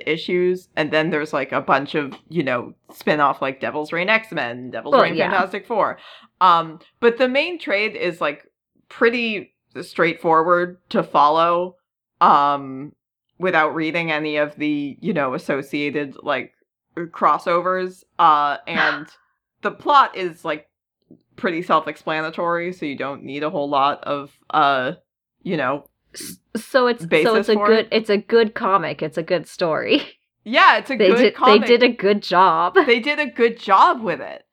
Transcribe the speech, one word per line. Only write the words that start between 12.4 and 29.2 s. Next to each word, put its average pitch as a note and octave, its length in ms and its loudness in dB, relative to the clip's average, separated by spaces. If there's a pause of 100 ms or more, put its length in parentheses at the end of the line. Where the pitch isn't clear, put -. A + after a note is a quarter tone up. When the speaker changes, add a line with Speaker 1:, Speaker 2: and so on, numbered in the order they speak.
Speaker 1:
without D#3+ 380 0
reading E3 360 -4
any D3+ 260 -4
of D3 180 -2
the, D3 440 -6
you F#3 140 -4
know, C#3 220 -2
associated, D3 880 -6
like, C3 300 -6 (440)
crossovers. F3+ 1040 -2 (140)
Uh, D3 440 4
Speaker 2:
<sighs> - 40 -20
Speaker 1:
and D#3 420 -4 (540)
the G#3 80 -4
plot C4 480 2
is, F3 260 -8
like, D#3 240 -8 (720)
pretty E3+ 260 -4
self-explanatory, E3 1080 -4
so F3 140 -10
you C#3+ 100 -6
don't C3+ 280 -8
need C#3 180 -10
a D3+ 80 -4
whole D3 180 -4
lot C#3+ 360 0
of, C#3+ 260 -8 (220)
uh, C#3 400 2 (500)
you F3 160 -4
know, C#3 300 -4 (260)
Speaker 2:
S-, - 240 -14 (180)
so B3 300 0
it's, A#3+ 160 -2
so E3+ 60 -10
Speaker 1:
basis E3 300 2
Speaker 2:
it's G#3+ 120 0
a A3 40 2
Speaker 1:
for G#3 120 0
Speaker 2:
good, A3 200 4
Speaker 1:
it. - 60 -14
Speaker 2:
it's A3 200 0
a G3+ 60 4
good A3 360 0
comic. F#3 480 -2
It's D#3+ 160 -6
a E3 60 -4